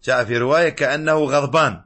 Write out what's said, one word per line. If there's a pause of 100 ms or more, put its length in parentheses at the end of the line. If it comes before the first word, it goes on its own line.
جاء
في
رواية:
كأنه
غضبان